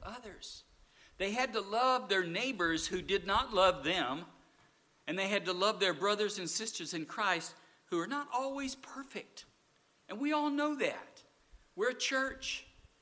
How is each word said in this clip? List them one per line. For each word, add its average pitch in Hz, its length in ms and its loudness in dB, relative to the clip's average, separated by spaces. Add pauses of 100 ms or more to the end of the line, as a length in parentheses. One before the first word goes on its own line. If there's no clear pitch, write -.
others. 214 600 -14 (560)
They 196 140 0
had 247 220 0
to 220 60 0
love 220 480 2
their 190 140 4
neighbors 175 640 0
who 185 160 -2
did 175 240 0
not 226 260 2
love 185 300 6
them, 156 440 0 (840)
and 170 100 -2
they 190 80 0
had 196 200 0
to 185 60 2
love 190 280 2
their 185 120 4
brothers 202 460 0
and 175 100 -4
sisters 180 460 -4
in 160 100 -4
Christ 185 480 0 (340)
who 175 120 -2
are 170 80 0
not 285 260 -4
always 269 440 -2
perfect. - 680 -14 (640)
And 208 120 -8
we 294 120 2
all 302 180 2
know 294 260 2
that. - 460 -4 (520)
We're 233 160 0
a 247 40 0
church. 262 680 -2 (380)